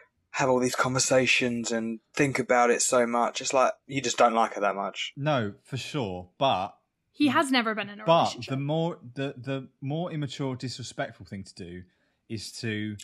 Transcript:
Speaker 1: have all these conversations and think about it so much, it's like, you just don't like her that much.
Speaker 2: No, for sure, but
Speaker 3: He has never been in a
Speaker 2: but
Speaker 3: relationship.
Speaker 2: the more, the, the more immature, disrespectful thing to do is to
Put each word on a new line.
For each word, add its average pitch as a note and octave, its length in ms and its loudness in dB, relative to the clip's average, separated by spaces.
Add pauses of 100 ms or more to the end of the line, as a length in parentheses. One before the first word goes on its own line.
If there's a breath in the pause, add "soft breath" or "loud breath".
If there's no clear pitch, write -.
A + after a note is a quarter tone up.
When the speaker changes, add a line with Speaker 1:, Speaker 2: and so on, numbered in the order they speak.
(320 soft breath)
Speaker 1:
have C3+ 180 2
all B2+ 100 6
these B2+ 160 0
conversations B2+ 960 2
and A2+ 280 -4 (160)
think C#3 240 2
about A#2+ 320 4
it - 100 2
so B2 240 4
much, A#2 360 0
it's C3 120 -4
like, B2+ 200 4 (120)
you C3+ 160 -4
just A#2+ 160 -4
don't A#2+ 160 6
like A2+ 220 2
her G2+ 60 -4
that G2 140 2
much. G2 400 -6
Speaker 2:
No, C#3 380 0 (100)
for - 140 -10
sure, F#2+ 600 -6
but G#2 380 0 (360)
Speaker 3:
He D4 180 2
has C#4 220 2
never A#3 240 0
been G3+ 140 -8
in G#3 100 -16
a G#3+ 60 -10
Speaker 2:
but E3 160 6
Speaker 3:
relationship. A#2+ 300 -2
Speaker 2:
the C3+ 60 -2
more, D#3+ 420 -2 (160)
the, C#3 220 -6
the C3+ 300 -8 (140)
more D3+ 300 -4
immature, C#3+ 440 -6
disrespectful - 720 -8
thing G2 180 -12
to - 120 -20
do F2+ 280 -14 (440)
is A2 240 -10 (100)
to G#2+ 420 -6